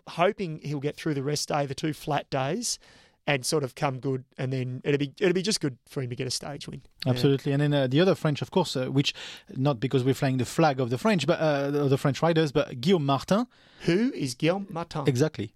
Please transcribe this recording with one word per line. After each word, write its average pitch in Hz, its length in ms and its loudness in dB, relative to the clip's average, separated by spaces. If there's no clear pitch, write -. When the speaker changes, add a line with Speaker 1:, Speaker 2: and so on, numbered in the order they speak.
Speaker 1:
hoping 175 540 -2
he'll 143 180 -6
get 143 160 -4
through 156 180 -2
the 139 80 -2
rest 147 260 -2
day, 147 160 0
the 139 100 -6
two 156 200 -2
flat - 340 -4
days, 151 500 -2
and 139 200 0
sort - 160 0
of 127 120 -6
come 135 260 -2
good, 131 240 -4
and 131 160 -4
then 131 320 -4
it'll 147 140 2
be, 139 220 -4
it'll 185 140 4
be 185 80 -2
just - 180 -2
good 135 180 -4
for - 140 -6
him 123 80 -6
to 120 60 -8
get 135 100 -6
a 123 40 -6
stage 143 380 -10
win. 135 140 -12
Yeah. 131 60 4
Speaker 2:
Absolutely. 139 400 2
And 139 100 2
then, 147 100 2
uh, 139 140 2
the 135 140 2
other 185 140 6
French, 147 280 -2
of - 80 -8
course, - 260 0
uh, 127 100 -2
which 135 280 0
not 131 220 2
because 127 260 2
we're 131 100 4
flying 131 240 0
the 120 60 0
flag 147 360 2
of 120 100 -2
the 123 80 -2
French, 180 280 2
but, 170 120 2
uh, 143 320 0
the, 143 180 0
the 135 100 4
French 139 240 0
riders, 160 300 4
but 135 280 0
Guillaume 156 260 4
Martin. 185 400 2
Speaker 1:
Who 214 280 2
is 131 220 -6
Guillaume 185 340 0
Martin? 165 380 -8
Speaker 2:
Exactly. 131 500 0